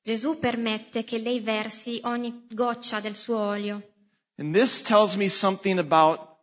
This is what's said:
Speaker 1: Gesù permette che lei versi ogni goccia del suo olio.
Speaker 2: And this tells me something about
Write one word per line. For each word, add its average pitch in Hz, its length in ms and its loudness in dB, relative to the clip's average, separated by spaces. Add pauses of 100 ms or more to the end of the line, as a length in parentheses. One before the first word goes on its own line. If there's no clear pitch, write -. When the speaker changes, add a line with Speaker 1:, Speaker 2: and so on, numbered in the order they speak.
Speaker 1:
Gesù 226 380 -4
permette 233 640 -2
che 226 140 -6
lei 233 240 -2
versi 220 640 -4
ogni 240 440 -6
goccia 233 520 -2
del 208 140 -8
suo 233 220 -4
olio. 208 440 -4 (560)
Speaker 2:
And 151 160 -4
this 233 300 4
tells 208 320 6
me 196 120 2
something 190 520 0
about 160 400 6 (240)